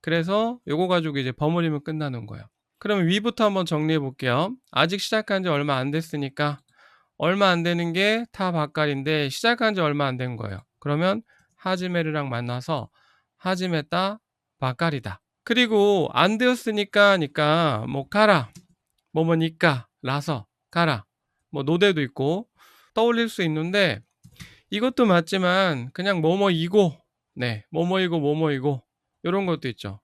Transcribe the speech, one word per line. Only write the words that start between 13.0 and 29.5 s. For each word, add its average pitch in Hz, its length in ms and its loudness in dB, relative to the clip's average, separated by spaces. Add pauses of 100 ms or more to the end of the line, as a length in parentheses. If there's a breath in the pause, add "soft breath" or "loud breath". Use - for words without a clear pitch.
하지메타 185 840 -2 (400)
바까리다. 127 600 -4 (220)
그리고 208 720 2
안 185 240 4
되었으니까, 208 800 2
니까, 151 720 0
뭐, 135 180 -6
가라. 202 440 2 (600)
뭐뭐니까, 160 760 0 (140)
라서, 135 440 -4 (240)
가라. 156 360 0 (440)
뭐, 143 140 -6
노대도 175 400 2
있고 147 440 -4 (460 soft breath)
떠올릴 233 360 2
수 - 140 -6
있는데 160 580 0 (680 loud breath)
이것도 240 360 0
맞지만 180 880 2
그냥 185 280 -2
뭐뭐이고, 175 720 2 (420)
네, 117 360 -4
뭐뭐이고, 175 480 0
뭐뭐이고 147 640 0 (420)
요런 190 200 0
것도 160 240 -2